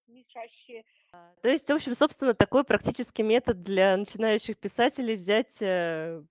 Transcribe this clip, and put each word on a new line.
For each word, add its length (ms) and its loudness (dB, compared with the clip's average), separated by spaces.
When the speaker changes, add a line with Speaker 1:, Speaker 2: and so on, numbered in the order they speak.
Speaker 1:
смешащие. 760 -20
Speaker 2:
А, 280 -20
то 80 2
есть, 200 0
в 40 2
общем, 220 -2
собственно, 380 2
такой 300 2
практический 600 -2
метод 400 0
для 320 4
начинающих 600 -2
писателей 580 -2
взять, 460 -2
э, 680 -2